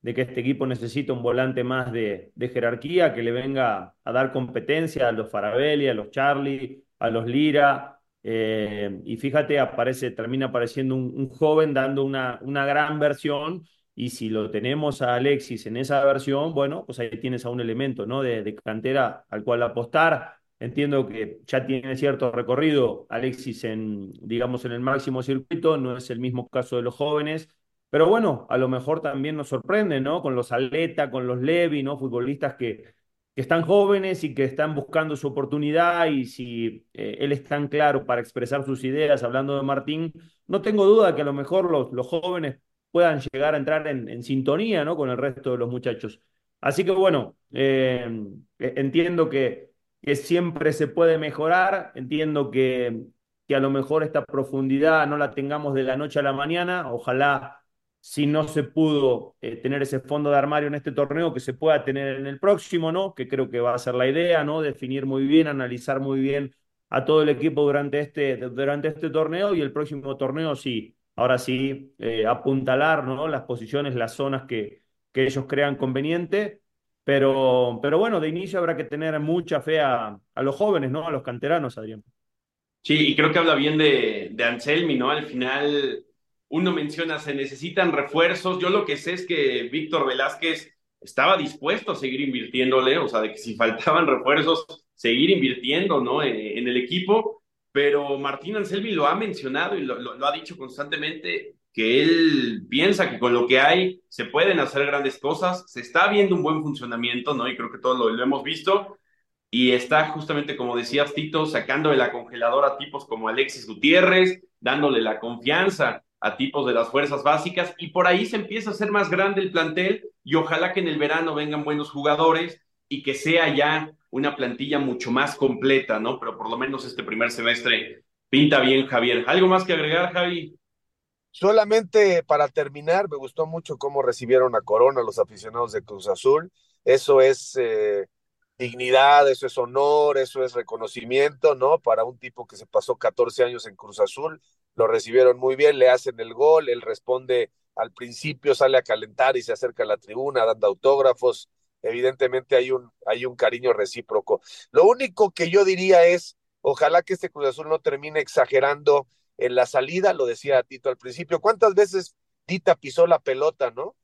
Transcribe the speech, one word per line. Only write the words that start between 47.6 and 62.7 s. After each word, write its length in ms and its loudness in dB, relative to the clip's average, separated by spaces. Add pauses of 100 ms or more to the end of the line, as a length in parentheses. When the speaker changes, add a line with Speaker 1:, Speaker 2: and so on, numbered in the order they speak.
Speaker 1:
e-, 180 -6
entiendo 520 2
que, 420 -2 (320)
que 140 0
siempre 560 0
se 160 -2
puede 300 4
mejorar, 760 0
entiendo 560 -2
que, 520 0 (440)
que 80 0
a 60 2
lo 100 2
mejor 320 0
esta 220 -2
profundidad 840 2
no 120 -2
la 140 -2
tengamos 420 -4
de 100 0
la 120 -2
noche 220 -4
a 40 0
la 100 0
mañana, 600 -4
ojalá 680 0 (400)
si 260 -4
no 220 0
se 140 -2
pudo, 800 0
eh, 160 -8
tener 260 -2
ese 180 -4
fondo 300 -2
de 60 4
armario 320 0
en 60 -4
este 180 -8
torneo, 420 -2
que 60 -6
se 120 -8
pueda 320 2
tener 320 -4
en 100 -8
el 140 -10
próximo, 520 0